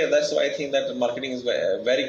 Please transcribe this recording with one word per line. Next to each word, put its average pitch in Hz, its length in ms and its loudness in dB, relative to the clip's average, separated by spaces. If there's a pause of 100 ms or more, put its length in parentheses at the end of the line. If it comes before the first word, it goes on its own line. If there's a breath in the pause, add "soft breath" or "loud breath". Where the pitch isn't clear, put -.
(140)
that's 151 200 2
why 147 120 2
I 139 100 -2
think 143 160 -4
that 131 240 0
marketing 123 360 -2
is 123 100 -6
ve-, 117 200 0 (100)
a 104 180 -2
very 135 180 2